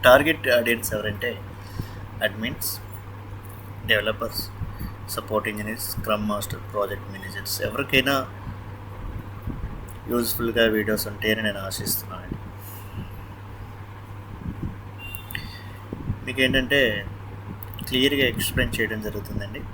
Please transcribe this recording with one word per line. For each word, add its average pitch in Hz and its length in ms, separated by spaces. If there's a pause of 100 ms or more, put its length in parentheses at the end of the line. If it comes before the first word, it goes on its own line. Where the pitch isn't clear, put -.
టార్గెట్ 139 500
ఆడియన్స్ 117 400
ఎవరంటే, 104 340 (960)
అడ్మిన్స్, 107 460 (1160)
డెవలపర్స్, 107 520 (760)
సపోర్ట్ 107 360
ఇంజనీర్స్, 104 420
స్క్రమ్ 107 380
మాస్టర్, 101 300 (120)
ప్రాజెక్ట్ 98 400
మేనేజర్స్, 98 420 (120)
ఎవరికైనా 135 480 (2000)
యూజ్‌ఫుల్‌గా 117 540 (100)
వీడియోస్ 107 320
ఉంటాయని 107 400
నేను 98 220
ఆశిస్తున్నానండి. - 720 (3750)
మీకేంటంటే 131 560 (1040)
క్లియర్గా 131 460
ఎక్స్‌ప్లెయిన్ 120 460
చేయడం 107 280
జరుగుతుందండి 101 560 (100)